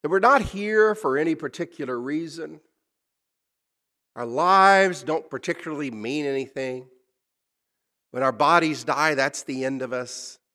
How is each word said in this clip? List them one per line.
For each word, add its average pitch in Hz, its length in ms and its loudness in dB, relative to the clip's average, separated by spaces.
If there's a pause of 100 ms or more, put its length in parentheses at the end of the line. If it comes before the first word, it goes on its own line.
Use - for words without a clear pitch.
That 147 60 -6
we're 185 100 2
not 247 240 6
here 214 540 2
for 139 200 -2
any 160 200 0
particular 147 600 -8
reason. 151 640 -8 (1600)
Our 120 100 -6
lives 185 760 4
don't 156 260 -4
particularly 147 640 -8
mean 127 340 -6
anything. 131 640 -6 (1200)
When 127 140 -4
our 131 80 2
bodies 151 500 2
die, 147 320 0
that's 135 300 -2
the 131 200 -6
end 135 160 -4
of 123 120 -8
us. - 480 -12 (140)